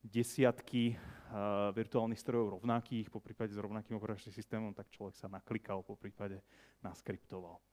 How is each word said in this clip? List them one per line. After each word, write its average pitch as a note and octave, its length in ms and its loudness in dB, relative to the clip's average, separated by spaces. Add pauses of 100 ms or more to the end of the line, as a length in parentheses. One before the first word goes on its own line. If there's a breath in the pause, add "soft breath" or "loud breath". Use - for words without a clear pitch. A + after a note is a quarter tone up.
desiatky, A#2+ 880 4
e, A2+ 60 2 (800 loud breath)
virtuálnych A2+ 400 2
strojov A2+ 400 2
rovnakých, A#2 560 0
poprípade G#2+ 400 -4
s G#2 80 -4
rovnakým G#2+ 320 -4
operačným G#2+ 400 -4
systémom, A2 400 -4
tak - 160 -10
človek - 320 -10
sa - 80 -8
naklikal, G2 560 -4
poprípade G2+ 560 -8 (400 loud breath)
naskriptoval. F2+ 800 -8 (120)